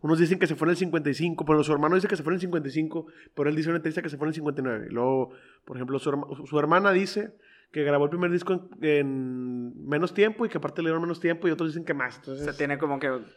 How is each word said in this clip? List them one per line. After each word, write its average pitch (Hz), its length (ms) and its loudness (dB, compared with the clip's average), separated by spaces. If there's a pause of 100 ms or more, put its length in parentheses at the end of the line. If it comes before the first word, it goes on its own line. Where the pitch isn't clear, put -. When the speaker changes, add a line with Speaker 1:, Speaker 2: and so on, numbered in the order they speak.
Speaker 1:
Unos 160 200 2
dicen 175 180 4
que 185 80 4
se 156 80 0
fue 156 120 0
en 170 40 4
el 175 60 2
cincuenta 156 340 0
y 131 40 0
cinco, 165 300 -2
pero 151 200 6
su 151 80 2
hermano 151 240 4
dice 190 100 2
que 196 80 0
se 156 80 -6
fue 151 100 -2
en - 20 2
el 180 60 -2
cincuenta 170 280 -2
y 131 40 -8
cinco, 160 340 -4 (280)
pero 143 160 0
él 156 60 0
dice 156 120 0
en 165 40 0
una 170 60 0
entrevista 165 220 -2
que 165 100 -6
se 143 60 -10
fue 147 100 -2
en - 20 0
el 160 60 -2
cincuenta 147 260 -4
y 131 40 -4
nueve. 113 260 -4
Luego, 127 420 2 (320)
por 131 120 -12
ejemplo, 127 220 -4
su 135 100 -2
herma-, 143 280 -2
su, 143 100 -14
su 151 140 -2
hermana 180 320 4
dice 196 420 0 (380)
que 151 100 -2
grabó 143 220 4
el 147 60 0
primer 175 200 0
disco 175 220 0
en, 180 180 -4 (140)
en 127 1040 -2
menos 165 260 0
tiempo 220 320 2
y - 20 -2
que 165 100 -4
aparte 143 220 -6
le 165 100 0
dieron 165 120 0
menos 170 160 -4
tiempo 170 300 0
y - 20 4
otros 160 200 0
dicen 165 140 -8
que 165 80 -4
más. 127 260 -4
Entonces 135 280 -10
Speaker 2:
O 147 40 -4
sea, 143 60 -10
tiene 143 220 -2
como 143 220 -2
que, 139 100 -2 (260)